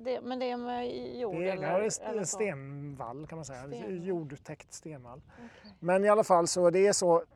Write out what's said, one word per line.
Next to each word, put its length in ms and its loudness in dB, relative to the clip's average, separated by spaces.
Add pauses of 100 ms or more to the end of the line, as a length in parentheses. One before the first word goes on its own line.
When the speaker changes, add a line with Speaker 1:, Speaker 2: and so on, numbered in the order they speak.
Speaker 1:
det, 160 -4
men 180 -6
det 120 -2
är 60 -4
med 300 -6 (340)
jord 140 -4
Speaker 2:
Det 140 -2
är, 80 0
Speaker 1:
eller, 160 -4
Speaker 2:
ja, 60 2
det 60 2
är 20 0
st-, 180 -6
Speaker 1:
eller 140 -4
Speaker 2:
en 80 -4
Speaker 1:
så? 100 -6
Speaker 2:
stenvall 880 -6
kan 120 -12
man 60 -12
säga, 240 -12
Speaker 1:
Stenvall. 380 -8
Speaker 2:
jordtäckt 680 -8
stenvall. 500 -16 (120)
Speaker 1:
Okej. 440 -20
Speaker 2:
Men 260 2
i 40 6
alla 160 6
fall 220 6
så 200 4
är 40 8
det 240 6
så, 280 4 (140)